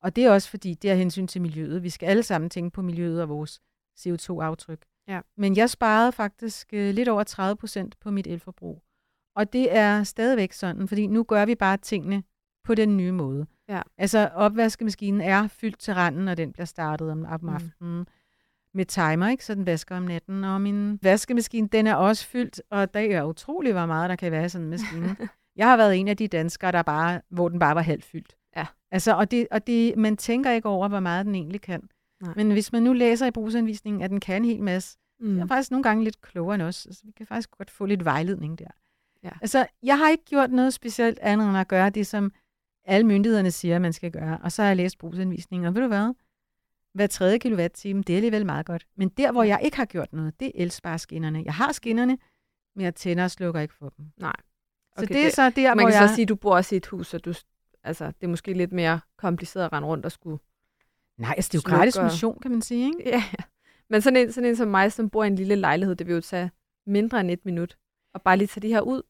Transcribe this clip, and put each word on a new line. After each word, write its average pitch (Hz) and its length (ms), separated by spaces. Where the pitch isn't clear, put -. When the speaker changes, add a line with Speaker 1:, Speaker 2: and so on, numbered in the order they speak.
Speaker 1:
Og 180 140
det 247 80
er 247 60
også 196 200
fordi, 185 240
det 196 140
er 196 40
af 185 60
hensyn 185 280
til 180 160
miljøet. 160 400
Vi 175 80
skal - 160
alle 202 160
sammen 170 280
tænke 175 200
på 196 120
miljøet 170 400
og 156 60
vores 147 320
C - 140
O 170 40
to-aftryk. 160 680
Speaker 2:
Ja. 185 120
Speaker 1:
Men 196 200
jeg 233 140
sparede 226 420
faktisk, 214 600
øh, 202 220
lidt 247 140
over 208 140
tredive 202 340
procent 208 440
på 214 100
mit 196 160
elforbrug. 170 560
Og 208 160
det 247 240
er 208 280
stadigvæk 226 480
sådan, 190 360
fordi 208 180
nu 220 160
gør 208 220
vi 233 100
bare 196 220
tingene 196 460
på 233 100
den 214 220
nye 185 160
måde. 147 340
Speaker 2:
Ja. 190 140
Speaker 1:
Altså, 202 360
opvaskemaskinen 208 840
er 190 280
fyldt - 300
til - 160
randen, 175 300
når 185 100
den 165 180
bliver 175 140
startet 156 440
om, 156 180
om 160 140
Speaker 2:
Mm. 170 60
Speaker 1:
aftenen 170 580
med 190 100
timer, 170 440
ikke? 254 160
Så 214 100
den 196 120
vasker 175 300
om 180 60
natten. 180 420
Og 190 160
min 202 420
vaskemaskine, 214 680
den 220 180
er 214 80
også 196 320
fyldt, - 440
og 202 240
det 208 200
er 156 100
utroligt, 254 500
hvor 175 120
meget 165 240
der 180 60
kan 175 160
være 160 120
i 175 40
sådan 175 160
en 156 60
maskine. 180 460
Speaker 2:
<laughs> - 400
Speaker 1:
Jeg 214 120
har 254 80
været 208 240
en 190 80
af 208 80
de 214 120
danskere, 170 440
der 175 100
bare, 160 460
hvor 175 200
den 175 100
bare 156 160
var 170 80
halvt 165 220
fyldt. - 320
Speaker 2:
Ja. 160 100
Speaker 1:
Altså, 185 260
og 196 140
det, 240 200
og 214 160
det, 233 300
man 214 200
tænker 254 340
ikke 226 180
over, 196 200
hvor 202 120
meget 185 260
den 208 80
egentlig 180 260
kan. - 280
Speaker 2:
Nej. 170 140
Speaker 1:
Men 214 160
hvis 208 200
man 233 100
nu 247 100
læser 240 340
i 247 40
brugsanvisningen, 220 720
at 190 80
den 196 100
kan 190 160
en 220 120
hel 233 140
masse, 185 360
Speaker 2:
Mm. 226 60
Speaker 1:
så 202 80
er - 40
jeg 175 100
faktisk 269 220
nogle 262 120
gange 220 220
lidt 214 160
klogere 180 340
end 196 80
os. 170 240
Altså, - 180
vi 214 120
kan 214 100
faktisk 220 240
godt - 200
få - 160
lidt 196 180
vejledning 160 540
der. - 80
Speaker 2:
Ja. 175 80
Speaker 1:
Altså, 240 260
jeg 277 160
har 311 120
ikke 320 140
gjort 269 280
noget 254 220
specielt 233 440
andet 208 300
end 196 80
at 190 120
gøre 190 220
det, 196 160
som 202 260
alle 196 220
myndighederne 208 440
siger, 170 280
man 175 140
skal 170 200
gøre. 160 300
Og 175 100
så 220 100
har 202 60
jeg 196 80
læst 180 220
brugsanvisningen, 175 680
og 175 80
ved 233 80
du 262 60
hvad? 220 260
Hver 202 120
tredje 202 320
kilowatt-time, 196 640
det 180 100
er 175 40
alligevel 214 300
meget 151 200
godt. 170 200
Men 190 120
der, 269 240
hvor 240 100
Speaker 2:
Ja. 220 60
Speaker 1:
jeg 202 160
ikke 294 120
har 269 80
gjort - 280
noget, 156 280
det 269 60
er - 80
elspareskinnerne. 160 880
Jeg 156 100
har - 180
skinnerne, 240 460
men 190 80
jeg 175 100
tænder 180 300
og 180 60
slukker 170 300
ikke 151 140
for 143 140
dem. 147 180
Speaker 2:
Nej. 175 120
Speaker 1:
Så 196 80
Speaker 2:
Okay, 214 100
Speaker 1:
det 277 60
er 294 40
Speaker 2:
det, 311 80
Speaker 1:
så 262 180
der, 262 240
Speaker 2:
man 226 100
Speaker 1:
hvor 226 60
Speaker 2:
kan 208 100
Speaker 1:
jeg 202 80
Speaker 2:
så 220 60
sige, 226 120
du 214 80
bor 202 220
også 185 180
i - 20
et 185 100
hus, 175 200
så 170 120
du, 170 160
altså, 156 220
det - 180
er 180 40
måske 175 260
lidt 180 180
mere 165 280
kompliceret 175 460
at 156 80
rende 147 160
rundt 156 160
og 160 80
skulle 156 260
Speaker 1:
Nej, 117 180
altså, 180 120
det - 60
er 170 40
jo - 40
Speaker 2:
slukke 165 160
Speaker 1:
gratis 214 180
Speaker 2:
og - 80
Speaker 1:
motion, 170 380
kan 262 80
man 233 120
sige, 240 240
ikke? 339 200
Speaker 2:
Ja, 240 160
ja. - 60
Men 214 120
sådan 254 140
en, 240 160
sådan 240 180
en 233 60
som 226 120
mig, 196 240
som 226 180
bor 220 140
i - 20
en 202 80
lille 190 200
lejlighed, 185 420
det 170 100
vil 175 80
jo 170 60
tage 180 300
mindre 214 340
end 180 100
et 175 140
minut, 175 320
og 190 80
bare 185 140
lige 196 120
tage - 140
de 214 120
her 214 60
ud. 262 300